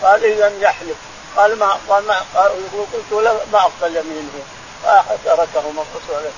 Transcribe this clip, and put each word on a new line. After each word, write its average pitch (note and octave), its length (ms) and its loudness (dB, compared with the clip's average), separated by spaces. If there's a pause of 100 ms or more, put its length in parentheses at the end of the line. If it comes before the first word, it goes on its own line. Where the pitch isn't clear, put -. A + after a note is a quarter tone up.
قال: G#3 220 6
'إذا G#3 360 2
يحلف.' F3 360 0 (400)
قال: G#3+ 220 4
'ما، G3+ 200 0 (100)
قال: G3+ 180 2
'ما، F#3+ 160 0 (120)
قال:' F#3+ 180 4 (400)
قلت: G#3+ 300 -4
'لا، A3+ 100 4 (200)
ما G#3+ 60 4
أقبل E3+ 380 0
يمينه.' D3+ 480 -8 (380)
فتركهم D#3 960 0
الرسول D#3 380 -8
عليه D3+ 220 -8